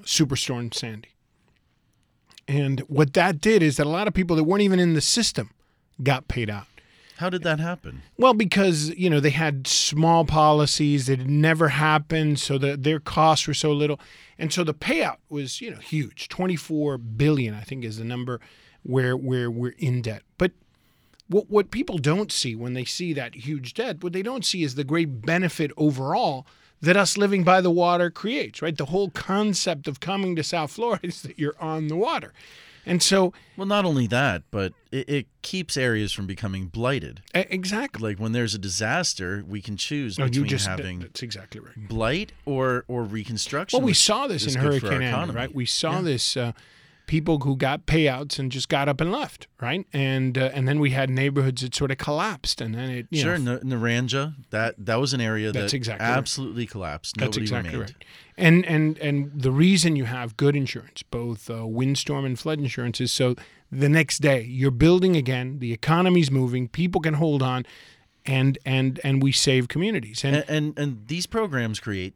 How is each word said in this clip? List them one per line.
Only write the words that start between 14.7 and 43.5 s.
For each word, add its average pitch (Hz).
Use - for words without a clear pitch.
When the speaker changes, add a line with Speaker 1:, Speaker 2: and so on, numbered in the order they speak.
Speaker 1:
payout 226
was, 143
you 233
know, -
huge. -
Twenty-four 151
billion, 120
I 104
think, 127
is 110
the 113
number 123
where, 127
where 127
we're 123
in 127
debt. 110
But 180
what, 208
what 202
people 226
don't 156
see 120
when 120
they 127
see 175
that 127
huge 127
debt, 220
what 180
they 190
don't 240
see 180
is 127
the 147
great 143
benefit 165
overall 147
that 180
us 196
living 202
by 185
the 180
water 175
creates, 220
right? 156
The 147
whole 185
concept 190
of 135
coming 185
to 151
South 156
Florida 214
<laughs> -
is -
that -
you're 147
on 160
the 160
water. 247
And 175
so 190
Speaker 2:
Well, 196
not 202
only 139
that, 120
but 98
it, 131
it 143
keeps -
areas 113
from 98
becoming 95
blighted. 110
Speaker 1:
E-, 185
exactly. 185
Speaker 2:
Like, 95
when 110
there's 117
a 107
disaster, 101
we 104
can 104
choose 131
Speaker 1:
No, 139
you 127
Speaker 2:
between 139
Speaker 1:
just, 127
that, 92
Speaker 2:
having 90
Speaker 1:
that's -
exactly 104
right. 101
Speaker 2:
blight 117
or, 131
or 123
reconstruction, 113